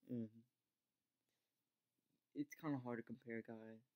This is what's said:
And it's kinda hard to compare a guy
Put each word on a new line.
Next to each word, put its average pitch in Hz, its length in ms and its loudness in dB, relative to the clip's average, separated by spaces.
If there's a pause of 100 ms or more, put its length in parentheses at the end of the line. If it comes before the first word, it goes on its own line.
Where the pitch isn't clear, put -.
(100)
And 117 340 0 (1900)
it's - 220 0
kinda 147 260 4
hard 120 160 2
to 113 60 0
compare 113 340 -4
a 113 60 -2
guy 113 360 -8 (160)